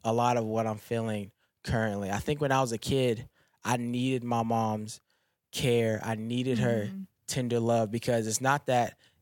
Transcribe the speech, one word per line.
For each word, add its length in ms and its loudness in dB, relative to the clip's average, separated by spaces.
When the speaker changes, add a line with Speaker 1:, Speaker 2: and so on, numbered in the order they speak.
Speaker 1:
a 80 2
lot 240 4
of 80 0
what 200 0
I'm 140 -2
feeling 540 -4
currently. 440 0
I 100 0
think 220 -4
when 120 0
I 80 4
was 100 0
a 80 -4
kid, 500 0
I 120 0
needed 460 -2
my 220 0
mom's 560 -2
care. 540 2
I 100 -2
needed 460 -2
her 260 2
Speaker 2:
Mm-hmm. 160 -8
Speaker 1:
tender 320 -2
love, 320 2
because 380 0
it's 120 -2
not 260 2
that 300 2